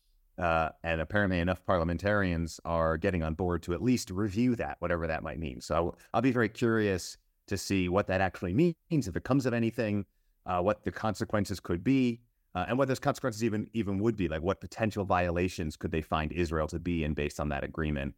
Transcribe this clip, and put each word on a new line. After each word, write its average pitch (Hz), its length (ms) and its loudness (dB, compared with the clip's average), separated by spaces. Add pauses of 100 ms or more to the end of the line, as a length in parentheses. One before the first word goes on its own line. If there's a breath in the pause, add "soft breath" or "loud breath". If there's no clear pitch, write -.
(380)
Uh, 82 320 2 (140)
and 82 180 0
apparently 92 380 2
enough 87 260 0
parliamentarians 87 1000 0
are 80 320 2
getting 90 260 0
on 80 100 -2
board 87 300 0
to 87 100 -2
at 85 80 -2
least 120 300 0
review 107 440 0
that, 73 240 -4
whatever 85 280 -2
that 80 160 -4
might 76 160 -8
mean. 65 220 -6
So - 140 -2
I'll, 85 220 0 (160 loud breath)
I'll 117 80 2
be 131 100 4
very 113 180 2
curious 107 680 0 (300)
to 101 100 -2
see 92 320 0
what - 180 2
that 92 140 2
actually 92 320 -2
means, 160 540 0
if 85 80 -6
it 82 80 -4
comes 127 220 2
of 123 80 2
anything, 113 520 0 (400)
uh, 90 160 0
what 104 220 2
the 95 80 -2
consequences 104 680 -2
could 90 240 -4
be, 123 380 2 (320)
uh, 90 140 -2
and 123 100 0
what 135 100 2
those 131 120 0
consequences 107 440 -2
even, 107 300 0
even 98 260 -2
would 107 180 2
be. 90 100 0
Like, 78 140 -2
what 92 200 0
potential 98 440 -2
violations 90 720 0
could 87 140 -4
they 82 100 0
find 78 320 -2
Israel 80 340 0
to 82 120 -6
be 85 260 0
in 78 80 0
based 73 260 -2
on 73 100 -2
that 69 140 -2
agreement? 69 540 -2